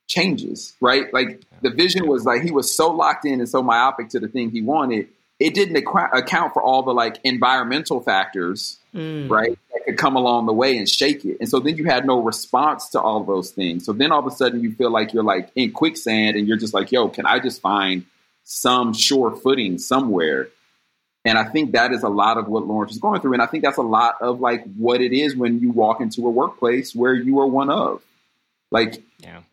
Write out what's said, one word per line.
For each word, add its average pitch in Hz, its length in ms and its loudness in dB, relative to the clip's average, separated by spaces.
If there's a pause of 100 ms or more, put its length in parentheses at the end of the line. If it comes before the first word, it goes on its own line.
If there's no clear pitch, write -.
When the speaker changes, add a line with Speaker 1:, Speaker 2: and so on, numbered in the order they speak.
Speaker 1:
changes, - 720 -4
right? 131 340 2
Like, 131 160 0 (220)
Speaker 2:
Yeah. - 120 -20
Speaker 1:
the 131 80 2
vision 170 360 0
was, 127 180 2
like, 123 180 2
he 170 80 -2
was 131 240 0
so 165 160 4
locked 156 340 0
in 135 140 0
and 120 100 -4
so 131 140 0
myopic 120 460 2
to 127 100 -2
the 110 80 -6
thing 117 240 -4
he 113 100 -6
wanted, 127 460 -2 (320)
it 156 140 2
didn't 185 300 2
acqu-, 175 320 0
account 147 380 0
for - 80 0
all 131 220 4
the, 127 100 0
like, 117 300 0
environmental 127 800 0
factors, 95 760 -2 (180)
Speaker 3:
Mm. 156 360 -8
Speaker 1:
right, 113 260 2 (160)
that 120 120 -8
could 123 120 -4
come 139 180 2
along 120 300 2
the 110 80 2
way 127 240 2
and 98 100 -4
shake 143 380 0
it. 92 140 -4
And 117 100 -6
so 131 100 2
then 147 180 -2
you 156 80 -4
had 135 200 0
no 127 160 2
response 123 680 -2
to - 120 0
all 107 220 0
those 92 260 -2
things. 87 360 -4
So 110 80 -2
then 139 180 0
all 151 80 4
of 135 80 -2
a 131 80 -6
sudden 120 260 0
you 117 120 -2
feel 120 180 0
like 110 220 0
you're, 113 100 2
like, 95 320 0
in 120 160 0
quicksand 110 680 0
and 104 100 -2
you're 110 100 2
just 107 180 -4
like, 98 160 -2
"Yo, 120 180 2
can 117 160 -6
I 123 140 2
just 127 220 -6
find 95 440 0 (380)
some 123 500 0
sure 120 380 2
footing 107 480 0
somewhere?" 85 680 0 (760)
And 113 140 2
I 107 60 2
think 139 260 -2
that 123 200 4
is 120 120 -2
a 110 60 0
lot 104 280 2
of 104 120 -4
what 104 180 -2
Lawrence 120 240 -2
was - 80 -12
going 202 220 0
through. 131 120 0
And 120 80 2
I 117 60 2
think 160 160 -4
that's 139 140 0
a 147 40 0
lot 113 400 2
of, 123 200 -2
like, 120 220 0 (140)
what 120 240 2
it 123 120 0
is 139 220 0
when 120 240 0
you 120 120 2
walk 113 300 2
into 117 260 -4
a - 20 2
workplace 123 640 0
where 123 220 2
you 127 240 2
are 139 80 4
one 135 240 0
of. 131 320 -2 (680)
Like, 113 300 0 (180)
Speaker 2:
Yeah. 87 200 -20 (120)